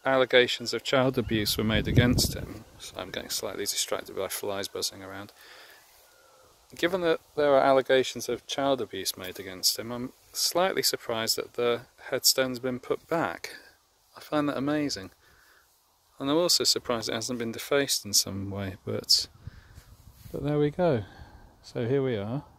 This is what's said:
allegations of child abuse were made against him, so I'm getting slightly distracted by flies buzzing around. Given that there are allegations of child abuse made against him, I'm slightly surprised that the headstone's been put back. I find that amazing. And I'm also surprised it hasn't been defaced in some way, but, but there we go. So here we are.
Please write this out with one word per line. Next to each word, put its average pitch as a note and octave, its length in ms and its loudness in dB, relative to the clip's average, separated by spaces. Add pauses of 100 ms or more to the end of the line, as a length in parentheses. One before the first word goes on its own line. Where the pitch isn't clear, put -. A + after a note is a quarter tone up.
allegations B2+ 680 4
of A#2 100 -4
child C3 360 4
abuse A2 380 0
were A#2 80 0
made G#2+ 240 2
against A#2+ 460 4
him, - 300 -10 (140)
so - 200 -14
I'm F#2+ 120 -8
getting - 200 -8
slightly G2+ 340 -4
distracted G2 520 -4
by F#2+ 120 -2
flies G2+ 400 -4
buzzing F#2+ 340 -6
around. G2 300 -14 (1400)
Given F3+ 240 0
that E3 200 0 (160)
there D3 180 4
are C3+ 60 8
allegations C3 680 4
of A#2 180 -6
child C#3 340 0
abuse F#2+ 360 -6
made F#2 240 -10
against F#2 380 -2
him, A2 120 -10
I'm B2 220 -8 (200)
slightly - 500 0
surprised - 540 -2
that - 180 -8
the A#2+ 280 0 (280)
headstone's C3 480 0
been B2+ 200 -4
put - 300 -6
back. D3 460 -2 (640)
I - 40 -18
find D3 280 -2
that C#3 80 -4
amazing. C#3+ 540 -2 (1080)
And C#3 120 -4
I'm D3 60 4
also F3 280 4
surprised A#2 440 0
it C3 60 -2
hasn't A#2 240 -4
been A2+ 140 -4
defaced C#3 520 0
in G2+ 80 -6
some G2 380 0
way, F#2+ 340 -4
but, - 440 0 (1040)
but - 100 -6
there D3 160 0
we D3 120 4
go. C#3+ 340 2 (580)
So B2+ 240 -6
here C3+ 160 2
we C3 140 0
are. A2 280 -4 (140)